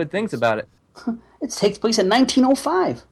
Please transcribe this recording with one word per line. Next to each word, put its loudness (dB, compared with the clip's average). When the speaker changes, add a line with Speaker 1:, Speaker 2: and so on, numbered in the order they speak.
Speaker 1:
good -14
things -4
Speaker 2:
piece. -8
Speaker 1:
about 0
it. -12
Speaker 3:
<laughs> -8
It -6
takes -2
place 0
in 2
nineteen 4
oh 4
five. -2